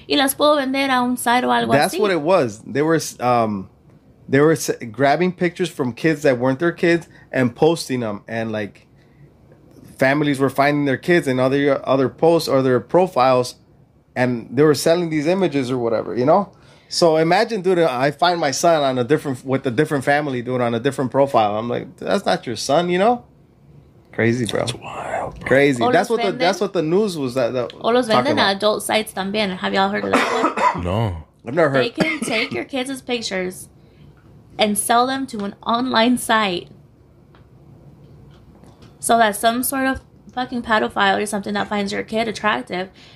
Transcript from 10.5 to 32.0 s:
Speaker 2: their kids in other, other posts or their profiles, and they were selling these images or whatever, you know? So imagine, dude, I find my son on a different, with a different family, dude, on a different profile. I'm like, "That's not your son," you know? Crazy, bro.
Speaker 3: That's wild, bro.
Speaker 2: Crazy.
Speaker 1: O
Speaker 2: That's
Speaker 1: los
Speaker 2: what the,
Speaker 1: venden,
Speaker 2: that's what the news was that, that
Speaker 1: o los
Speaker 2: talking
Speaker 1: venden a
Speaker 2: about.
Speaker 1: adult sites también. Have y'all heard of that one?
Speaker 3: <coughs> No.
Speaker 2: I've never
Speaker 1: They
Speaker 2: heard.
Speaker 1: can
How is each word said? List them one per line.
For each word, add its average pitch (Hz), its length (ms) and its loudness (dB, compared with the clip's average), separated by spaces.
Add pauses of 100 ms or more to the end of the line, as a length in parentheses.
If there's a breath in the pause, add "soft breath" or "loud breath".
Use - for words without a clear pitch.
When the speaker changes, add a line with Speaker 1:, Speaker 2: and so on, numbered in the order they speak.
Speaker 2:
their 131 120 0
kids 170 300 2
in 127 120 0
other, 139 480 2
other 131 220 2
posts 165 380 2
or 135 140 2
their 127 180 4
profiles, 127 760 2 (600)
and 123 360 -2
they 127 120 2
were 151 120 6
selling 170 340 0
these 156 180 -2
images 151 440 0
or 135 60 -2
whatever, 107 380 -2
you 123 100 0
know? 165 260 2 (380 soft breath)
So 160 280 4
imagine, 190 440 2
dude, 175 180 2
I 147 320 2
find 175 280 0
my 147 120 0
son 160 320 2
on 131 160 0
a 123 40 2
different, 139 420 -2
with 131 200 -2
a 131 60 -2
different 143 320 0
family, 143 380 0
dude, 123 200 -2
on 117 140 0
a 113 40 0
different 131 320 -2
profile. 120 460 2
I'm 113 100 -4
like, 120 300 -6
"That's 196 280 -2
not 180 200 -2
your 117 100 -6
son," 165 340 0
you 180 100 0
know? 240 240 2 (880)
Crazy, 117 340 0
bro. - 140 -2
Speaker 3:
That's - 160 -4
wild, - 640 -10
bro. - 80 -12
Speaker 2:
Crazy. 135 340 4
Speaker 1:
O 240 100 0
Speaker 2:
That's 185 200 2
Speaker 1:
los 226 80 0
Speaker 2:
what 233 60 -2
the, 190 80 -2
Speaker 1:
venden, 147 60 -8
Speaker 2:
that's 185 220 0
what 196 120 -4
the 170 100 0
news 180 340 0
was 131 160 -4
that, 120 200 0
that 123 280 -4
Speaker 1:
o - 80 -2
los 247 180 2
Speaker 2:
talking 220 180 2 (100)
Speaker 1:
venden - 20 -2
a 208 140 2
Speaker 2:
about. 202 60 -2
Speaker 1:
adult 208 260 -2
sites 220 300 -2
también. 196 440 -4
Have 196 160 -6
y'all 196 160 0
heard 208 160 -6
of 196 60 -4
that - 640 0
one? 85 80 -8
Speaker 3:
<coughs> - 0 -
No. 90 400 -4 (240)
Speaker 2:
I've 123 80 -6
never 156 180 2
Speaker 1:
They 127 160 2
Speaker 2:
heard. - 60 -18
Speaker 1:
can 311 240 0